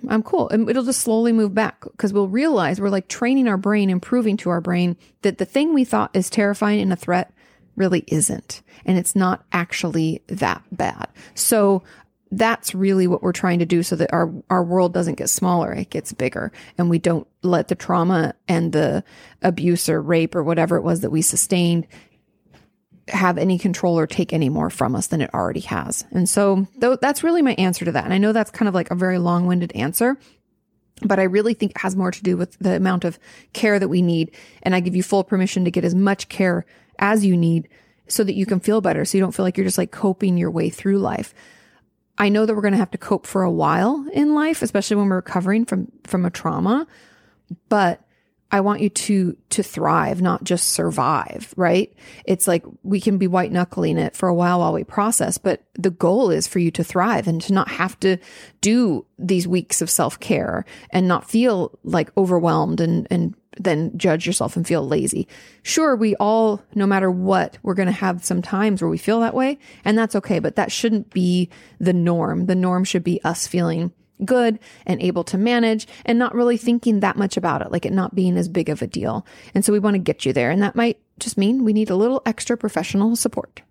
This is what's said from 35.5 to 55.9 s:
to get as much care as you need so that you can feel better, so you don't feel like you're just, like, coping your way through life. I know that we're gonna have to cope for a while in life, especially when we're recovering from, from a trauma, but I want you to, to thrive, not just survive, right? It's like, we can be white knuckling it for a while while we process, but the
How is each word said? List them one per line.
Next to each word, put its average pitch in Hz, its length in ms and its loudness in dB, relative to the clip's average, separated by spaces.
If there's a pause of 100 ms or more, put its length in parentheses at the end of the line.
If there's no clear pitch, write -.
to 170 60 2
get 170 140 -2
as 175 120 0
much 196 320 0
care 175 360 -2 (340)
as 208 260 2
you 185 120 4
need 165 320 0 (380)
so - 160 -2
that 196 140 -2
you 190 100 -2
can 185 140 -2
feel 214 200 0
better, 165 240 0
so 190 140 0
you 190 60 2
don't 185 80 -4
feel 196 120 -2
like 180 120 -2
you're 190 100 0
just, 180 120 -2
like, 180 120 -2
coping 185 480 0
your 170 120 0
way 165 200 -2
through 196 280 0
life. - 360 -4 (840)
I 208 100 4
know 208 180 4
that 220 80 2
we're 208 80 -4
gonna 202 140 2
have 202 160 0
to 196 60 -8
cope - 280 -2
for 190 160 -2
a 180 80 2
while 180 640 0
in 302 220 2
life, 311 280 0
especially 208 340 -2
when 202 120 2
we're 190 80 0
recovering 190 480 0
from, 185 260 -4 (140)
from 180 200 -2
a 175 60 0
trauma, 180 560 -2 (840)
but 196 320 2 (520)
I 196 80 2
want 202 220 0
you 202 80 2
to, 190 460 0 (120)
to - 140 -2
thrive, 165 580 0
not - 240 0
just 175 240 0
survive, 151 880 -2
right? 180 340 2 (360)
It's 190 200 0
like, 170 180 0 (180)
we 196 180 -2
can 202 160 2
be 185 100 2
white 180 240 0
knuckling 175 460 0
it - 180 -2
for - 140 -2
a 180 60 2
while 175 240 2
while 165 160 0
we 160 100 -2
process, - 540 -2
but - 260 -2 (100)
the 185 160 0